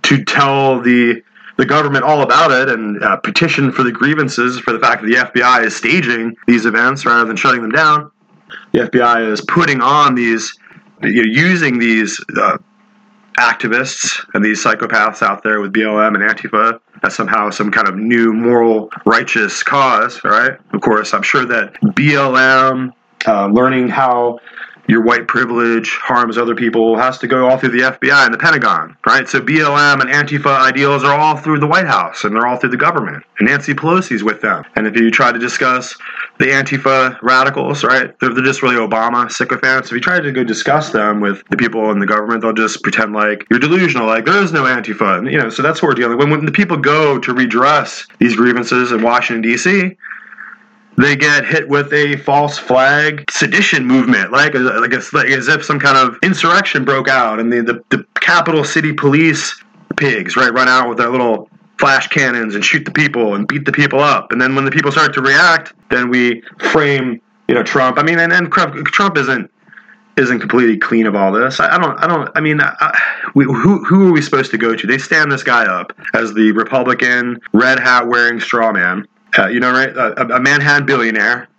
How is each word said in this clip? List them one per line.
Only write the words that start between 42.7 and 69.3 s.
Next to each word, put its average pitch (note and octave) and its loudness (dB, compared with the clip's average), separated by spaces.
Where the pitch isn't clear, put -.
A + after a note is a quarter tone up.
pretend G#2+ -2
like G#2+ -2
you're B2 4
delusional, D3+ 0
like A2 0
there F#3+ 2
is E3 -2
no D3 0
Antifa. G#2+ 0
And, B2+ -6
you D3 0
know, A#2 0
so A2+ -6
that's D#3 0
what D#3 2
we're C3 2
dealing A#2+ 0
with. C#3 2
When, D3+ 0
when D3+ -4
the D3 -2
people F3 0
go D3 2
to B2+ -6
redress B2+ 0
these A#2 2
grievances B2 0
in A2+ 0
Washington, A#2 0
D A#2 0
C, F#3 0
they C#3 4
get C#3+ 2
hit C#3 -2
with C#3+ 0
a D3 0
false C#3+ 0
flag C#3+ 2
sedition D3 0
movement, A#2 2
like, C#3+ 2
like, A#2+ -2
as, C3 -6
like C3+ 0
as C3 -2
if C#3+ 0
some D3 -4
kind C#3 2
of B2 2
insurrection F3 0
broke C3+ 0
out A#2+ 0
and A#2 -2
the, A#2+ 0
the, B2 -4
the - -8
capital E3 0
city D3+ -2
police D3 0
pigs, A2 -2
right, B2+ 2
run B2+ 2
out B2+ 2
with A2 -6
their A#2+ 0
little A#2+ -2
flash C3+ 2
cannons B2 -2
and G2+ -4
shoot D3 0
the - -12
people A#2+ -2
and G2+ -4
beat C#3+ -4
the C3+ -2
people C#3 0
up. C3+ 0
And A#2+ -2
then C3 0
when C3+ 0
the C3+ -2
people D3 0
start D3 0
to C3+ -2
react, D3 2
then B2 0
we A#2+ 0
frame, C#3 0
you B2 2
know, A#2+ 0
Trump. B2+ 0
I D3 0
mean, E3+ 0
and, E3+ 2
and F3 0
Trump, D#3 -2
Trump F#3+ 0
isn't, B2+ -2